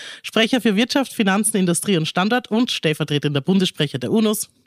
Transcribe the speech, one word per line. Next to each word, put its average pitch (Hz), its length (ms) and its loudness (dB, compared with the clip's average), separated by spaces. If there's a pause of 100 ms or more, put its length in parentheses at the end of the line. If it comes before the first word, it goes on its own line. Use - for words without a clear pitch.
(220)
Sprecher 220 400 0
für 214 140 2
Wirtschaft, 254 380 0
Finanzen, 208 440 0
Industrie 185 400 0
und 156 80 0
Standort 214 460 -2
und 233 180 0
stellvertretender 147 720 -2
Bundessprecher 180 560 0
der 120 140 -4
unus. 214 380 0 (180)